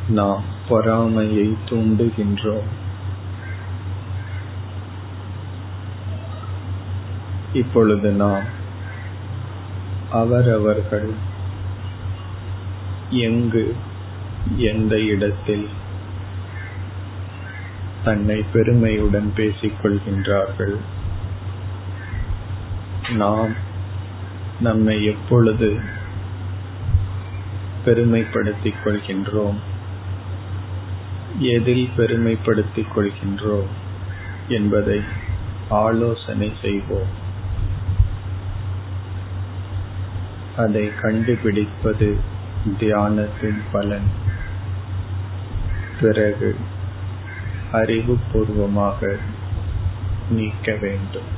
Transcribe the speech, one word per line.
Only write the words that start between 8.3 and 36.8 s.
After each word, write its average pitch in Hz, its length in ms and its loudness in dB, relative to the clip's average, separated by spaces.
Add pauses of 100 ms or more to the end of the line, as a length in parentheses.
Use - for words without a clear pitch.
அவரவர்கள் 107 960 4 (2000)
எங்கு, 113 460 4 (1000)
எந்த 107 300 4 (100)
இடத்தில் 104 640 2 (2250)
தன்னை 107 380 4 (100)
பெருமையுடன் 107 840 6
பேசிக்கொள்கின்றார்கள், 101 1400 2 (2500)
நாம் 107 400 4 (1040)
நம்மை 110 440 6
எப்பொழுது 110 680 6 (2000)
பெருமைப்படுத்திக் 110 1000 4
கொள்கின்றோம், 101 800 0 (1900)
எதில் 123 420 4
பெருமைப்படுத்திக் 113 1000 2
கொள்கின்றோம் 98 800 0 (800)
என்பதை 104 520 4 (760)
ஆலோசனை 110 840 2
செய்வோம். 98 540 0 (3500)